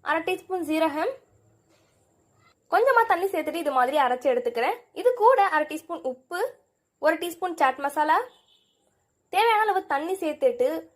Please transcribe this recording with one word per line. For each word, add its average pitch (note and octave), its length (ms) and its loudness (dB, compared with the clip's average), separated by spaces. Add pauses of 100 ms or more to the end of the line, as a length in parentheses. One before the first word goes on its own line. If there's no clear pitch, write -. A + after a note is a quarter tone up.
அரை E4 180 0
டீஸ்பூன் F#4 420 -6
சீரகம், D#4+ 420 -2 (1600)
கொஞ்சமா A#4 380 4
தண்ணி F4+ 220 0
சேர்த்துட்டு D#4 300 -4
இது C#4+ 140 -2
மாதிரி C4 280 2
அரைச்சு B3 280 -2
எடுத்துக்கிறேன். A#3+ 460 -2 (220)
இது B4 100 4 (100)
கூட A4 240 6 (100)
அரை D4+ 160 0
டீஸ்பூன் D#4+ 400 -10
உப்பு, E4+ 280 -10 (680)
ஒரு D#4+ 160 4
டீஸ்பூன் E4+ 400 -8
சாட் C4 240 2
மசாலா, D4+ 320 2 (1160)
தேவையான G#4+ 300 4
அளவு F#4+ 180 0 (100)
தண்ணி D#4+ 300 -2
சேர்த்துட்டு C4 460 0 (260)